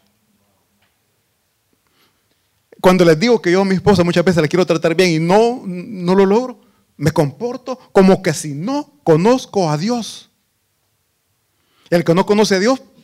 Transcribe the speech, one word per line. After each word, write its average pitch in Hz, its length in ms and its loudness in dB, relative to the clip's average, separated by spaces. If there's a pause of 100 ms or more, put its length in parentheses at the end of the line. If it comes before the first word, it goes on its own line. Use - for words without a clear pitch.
(2750)
Cuando 185 240 2
les 160 160 4
digo 233 220 0
que 170 100 0
yo 190 80 2
a 196 60 0
mi 190 80 -2
esposa 185 280 2
muchas 170 220 0
veces 170 160 2
la 151 80 0
quiero 175 160 0
tratar 165 300 -2
bien 185 160 2
y 156 80 -2
no, 214 480 0
no 180 480 -6
lo 196 100 4
logro, 233 340 -2 (380)
me 147 140 -2
comporto 233 680 -6 (140)
como 190 300 4
que 170 100 -2
si 147 220 -10
no 269 500 -8
conozco 180 640 0
a 151 60 -2
Dios. 220 540 -8 (1600)
El 170 120 0
que 165 120 2
no 190 100 0
conoce 208 300 2
a 185 60 0
Dios, 254 200 0 (240)